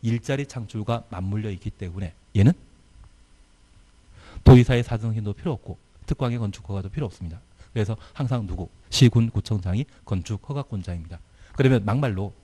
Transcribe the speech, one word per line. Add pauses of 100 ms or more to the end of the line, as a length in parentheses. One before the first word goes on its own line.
일자리
창출과
맞물려
있기
때문에 (220)
얘는 (1900)
도의사의
사전
승인도
필요
없고 (300)
특광의
건축
허가도
필요
없습니다. (320)
그래서 (160)
항상
누구? (200)
시군
구청장이 (200)
건축
허가권자입니다. (380)
그러면
막말로 (100)